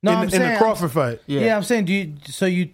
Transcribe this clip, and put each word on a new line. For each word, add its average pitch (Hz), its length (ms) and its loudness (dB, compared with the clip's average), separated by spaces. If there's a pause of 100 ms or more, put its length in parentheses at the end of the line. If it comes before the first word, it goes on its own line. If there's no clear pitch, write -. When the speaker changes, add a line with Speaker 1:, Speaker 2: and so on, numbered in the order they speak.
Speaker 1:
No, 208 100 2
Speaker 2:
In 220 60 2
Speaker 1:
I'm 220 100 0
Speaker 2:
the, 190 80 0
in 247 60 4
the 247 60 2
Speaker 1:
saying, 226 100 0
Speaker 2:
Crawford 202 260 2
Speaker 1:
I'm, 151 60 -2
Speaker 2:
fight. 123 360 -2
Speaker 1:
yeah. 139 140 -2
Speaker 3:
Yeah. 220 160 2
Speaker 1:
I'm 202 60 -2
saying, 208 240 0
do 180 60 0
you, 185 220 -2 (120)
so 143 200 -4
you, 180 280 0